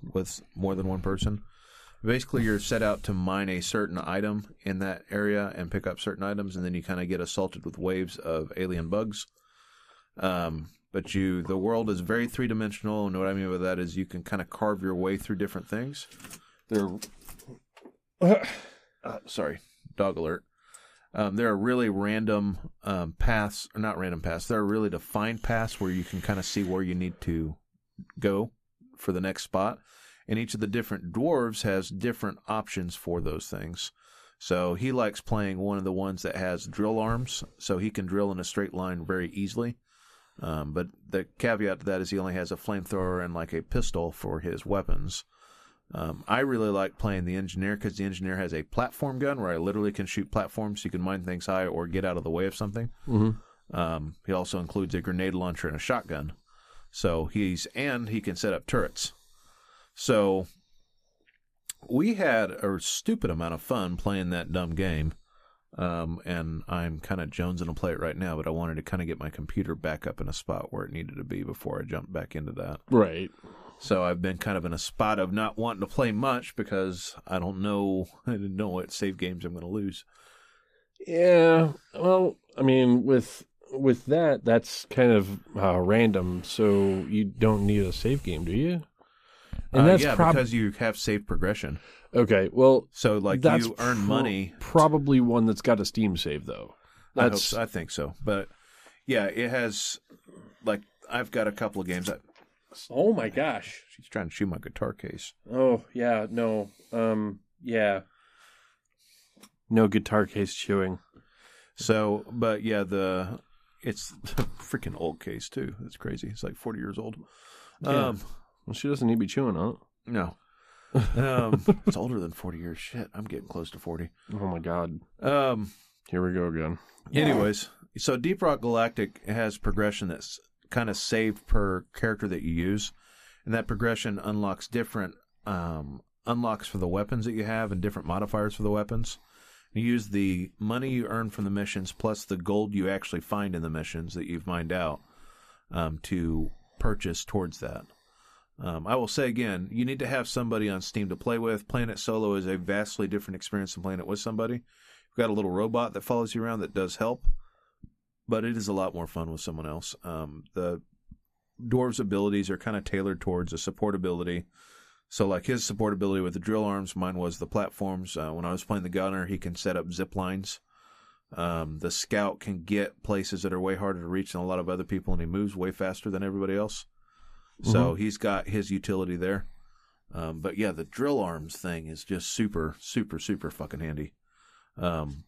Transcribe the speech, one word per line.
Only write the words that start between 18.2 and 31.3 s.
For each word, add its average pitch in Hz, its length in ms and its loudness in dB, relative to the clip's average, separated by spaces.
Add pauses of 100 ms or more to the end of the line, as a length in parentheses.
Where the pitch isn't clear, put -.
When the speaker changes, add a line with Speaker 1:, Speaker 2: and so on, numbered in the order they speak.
Speaker 1:
uh, - 1080 2
sorry, 76 320 -4 (380)
dog 98 200 0
alert. 82 280 -2 (680)
Um, 104 220 0
there 117 120 4
are 107 80 4
really 120 320 4
random, 104 720 2 (260)
um, 87 340 -2
paths, 104 560 2
or 110 60 -6
not 107 180 -2
random 90 220 -4
paths, 85 280 -4
there 113 100 2
are 104 80 2
really 104 240 2
defined 107 520 -4
paths 113 380 0
where 95 100 0
you 90 140 0
can 92 160 -6
kinda 98 220 -2
see 101 200 -2
where 92 200 0
you 90 120 -2
need 90 280 -4
to 80 340 -2 (600)
go 104 340 0 (460)
for - 140 -2
the 90 80 0
next 95 240 -4
spot. 101 340 -2 (500)
And 110 100 0
each 117 160 -4
of 104 60 -4
the 110 60 0
different 98 460 -4
dwarves 120 500 0